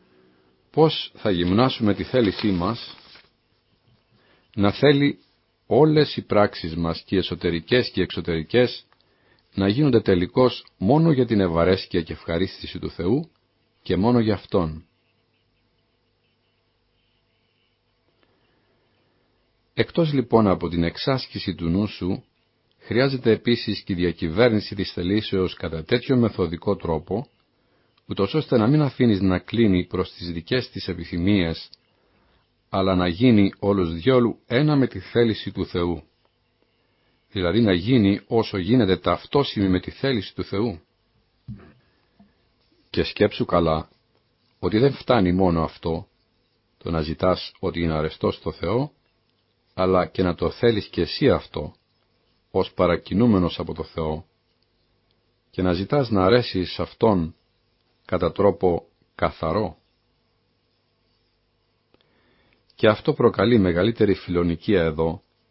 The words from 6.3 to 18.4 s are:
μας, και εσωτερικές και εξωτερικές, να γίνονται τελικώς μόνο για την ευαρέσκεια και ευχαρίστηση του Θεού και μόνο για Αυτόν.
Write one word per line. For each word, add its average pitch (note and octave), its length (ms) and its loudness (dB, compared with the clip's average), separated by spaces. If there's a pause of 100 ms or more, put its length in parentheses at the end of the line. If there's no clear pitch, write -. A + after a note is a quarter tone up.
μας, E2 300 -4
και G2+ 100 -2
εσωτερικές F2 760 -2
και F#2+ 120 -2
εξωτερικές, F2 840 -2 (680)
να G2 140 2
γίνονται A#2+ 320 2
τελικώς G2 680 2 (120)
μόνο D#3 340 4
για B2+ 140 2
την A2 140 0
ευαρέσκεια F2+ 600 0
και E2 100 -12
ευχαρίστηση E2+ 680 -6
του E2+ 120 -10
Θεού A#2+ 400 -4 (520)
και F#2 140 -2
μόνο A#2 240 2
για G#2+ 140 0
Αυτόν. E2 500 -4 (4000)